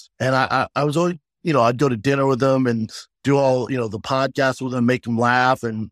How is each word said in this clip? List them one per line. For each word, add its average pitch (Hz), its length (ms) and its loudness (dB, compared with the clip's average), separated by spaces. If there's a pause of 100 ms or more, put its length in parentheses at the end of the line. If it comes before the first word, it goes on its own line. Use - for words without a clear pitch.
(200)
And 131 160 0
I, 131 160 0
I, 127 300 -2
I - 20 0
was 147 140 0
always, 175 180 0 (280)
you 165 100 -2
know, 131 80 4
I'd 120 180 2
go 143 100 2
to 120 80 -4
dinner 135 300 0
with 135 120 0
them 131 280 2
and 113 240 -2 (320)
do 139 140 2
all, 131 340 2
you 131 60 -4
know, 117 100 -2
the 104 120 -8
podcast 135 640 -2
with 127 120 -6
them, 120 120 0
make 123 180 0
them 117 140 -4
laugh. 127 460 2
And 110 280 -6